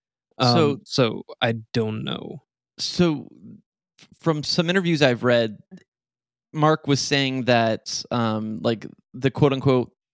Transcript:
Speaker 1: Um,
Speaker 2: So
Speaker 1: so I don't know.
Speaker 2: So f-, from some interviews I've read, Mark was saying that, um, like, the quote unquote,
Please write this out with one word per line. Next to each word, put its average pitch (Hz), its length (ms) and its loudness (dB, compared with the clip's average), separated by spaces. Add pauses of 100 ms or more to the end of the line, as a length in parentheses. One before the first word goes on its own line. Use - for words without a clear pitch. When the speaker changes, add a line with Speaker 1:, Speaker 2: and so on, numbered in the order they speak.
(380)
Speaker 1:
Um, 123 160 2
Speaker 2:
So 143 300 2
Speaker 1:
so - 380 -2 (200)
I 117 140 0 (180)
don't 110 300 -4
know. - 380 -10 (360)
Speaker 2:
So 160 500 0 (720)
f-, - 80 -20 (100)
from 151 240 -2
some 170 280 -2
interviews 175 320 2
I've 120 200 2
read, 117 360 2 (960)
Mark 156 320 2
was 139 140 2
saying 131 440 -2
that, 113 680 0
um, 110 520 -2
like, 113 240 -2 (260)
the 127 180 -2
quote 143 220 2
unquote, 131 400 0 (220)